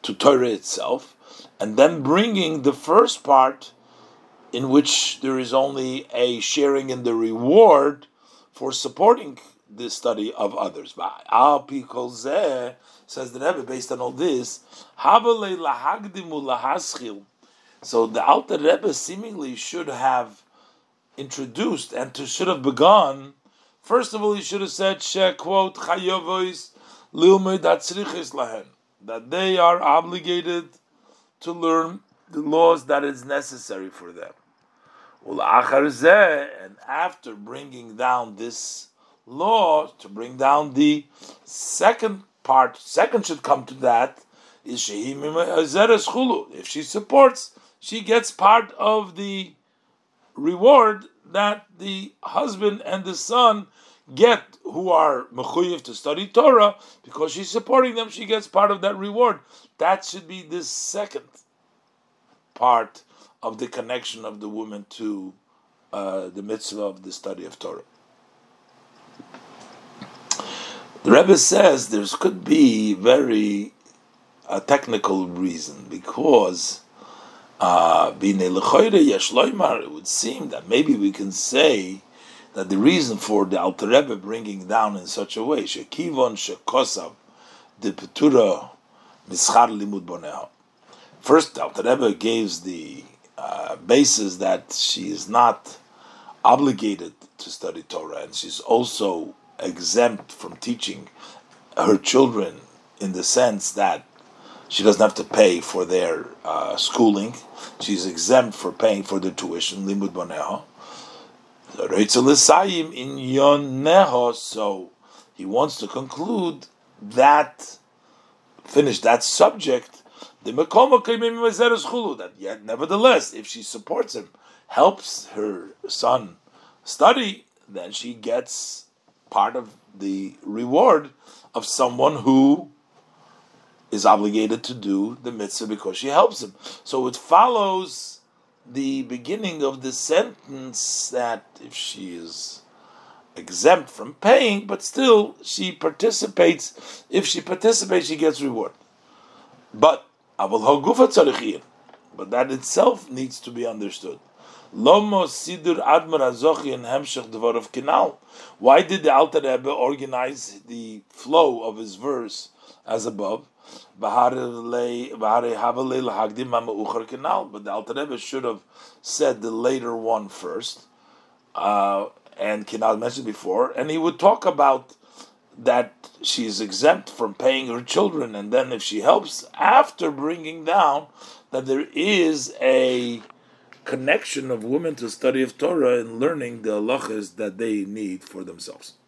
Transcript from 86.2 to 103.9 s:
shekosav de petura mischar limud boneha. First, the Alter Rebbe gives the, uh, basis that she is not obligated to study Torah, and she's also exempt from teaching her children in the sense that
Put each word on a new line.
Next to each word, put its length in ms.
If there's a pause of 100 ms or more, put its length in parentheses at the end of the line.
shekosav 800 (680)
de 120
petura 800 (580)
mischar 400
limud 360
boneha. 440 (720)
First, 340
the 80
Alter 200
Rebbe 320
gives 460
the, 420 (340)
uh, 380
basis 640
that 360
she 380
is 180
not 480 (680)
obligated 680 (240)
to 140
study 320
Torah, 400
and 100
she's 260
also 760 (240)
exempt 720
from 260
teaching 520 (640)
her 220
children 640 (380)
in 140
the 100
sense 480
that 320 (640)